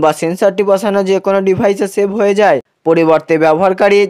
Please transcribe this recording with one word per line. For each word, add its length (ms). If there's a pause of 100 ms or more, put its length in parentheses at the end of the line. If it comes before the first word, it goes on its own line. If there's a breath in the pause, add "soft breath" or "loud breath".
বা 120
সেন্সরটি 500
বসানো 400
যে 160
কোনো 220
ডিভাইসে 460
সেভ 220 (100)
হয়ে 160
যায়। 220 (280)
পরিবর্তে 520
ব্যবহারকারী 640 (100)